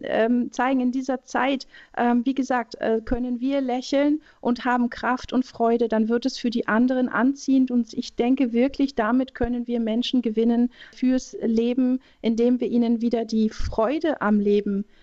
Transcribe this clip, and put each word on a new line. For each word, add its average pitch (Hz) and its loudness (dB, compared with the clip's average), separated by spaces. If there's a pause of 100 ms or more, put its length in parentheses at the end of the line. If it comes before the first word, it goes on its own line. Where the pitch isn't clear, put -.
ähm, 240 0
zeigen, 254 0
in 247 0
dieser 262 -4
Zeit, 262 -2 (300)
ähm, 240 2
wie 269 0
gesagt, 254 -4
äh, 226 -2
können 247 -4
wir 277 -2
lächeln 269 0 (200)
und 240 -2
haben 247 0
Kraft - -4
und 254 2
Freude, 233 0
dann 220 0
wird 240 0
es 254 -4
für 240 -2
die 240 -2
anderen 254 2
anziehend. 262 2
Und 240 -2
ich - -8
denke 254 2
wirklich, 269 0
damit 247 0
können 240 -4
wir 233 -2
Menschen 233 0
gewinnen 233 2 (220)
fürs 254 -2
Leben, 247 2 (200)
indem 233 2
wir 226 -2
ihnen 233 2
wieder 233 0
die 220 2
Freude 285 -2
am 208 2
Leben, 202 0 (180)